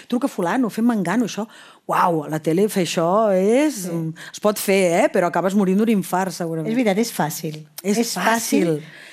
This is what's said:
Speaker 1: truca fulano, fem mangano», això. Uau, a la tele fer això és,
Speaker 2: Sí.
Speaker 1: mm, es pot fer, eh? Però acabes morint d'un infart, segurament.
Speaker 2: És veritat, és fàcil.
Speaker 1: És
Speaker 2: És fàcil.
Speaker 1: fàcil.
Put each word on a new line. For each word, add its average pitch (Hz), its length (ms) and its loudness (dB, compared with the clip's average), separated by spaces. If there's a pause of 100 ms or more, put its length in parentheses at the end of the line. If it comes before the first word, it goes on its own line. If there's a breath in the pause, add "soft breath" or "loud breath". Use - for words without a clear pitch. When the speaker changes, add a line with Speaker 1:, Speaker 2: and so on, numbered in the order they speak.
Speaker 1:
truca 247 200 -2
fulano, 202 420 0
fem 220 160 -2
mangano», 214 400 0
això. 208 220 -6 (400 loud breath)
Uau, 170 380 2
a 147 40 -10
la 156 100 -2
tele 170 300 2
fer 190 160 0
això 190 480 2
és, 233 400 2
Speaker 2:
Sí. 185 160 -8
Speaker 1:
mm, 165 240 -4 (180 loud breath)
es - 80 -16
pot 208 200 0
fer, 190 460 2
eh? - 60 0
Però 180 140 2
acabes 175 300 0
morint 190 240 4
d'un 226 100 2
infart, 185 440 0
segurament. 165 380 -6
Speaker 2:
És 226 40 -2
veritat, 220 240 2
és 233 120 -2
fàcil. 156 540 -4 (160)
Speaker 1:
És 202 160 0
Speaker 2:
És 233 180 -2
fàcil. 190 600 0
Speaker 1:
fàcil. 147 40 -8 (320 loud breath)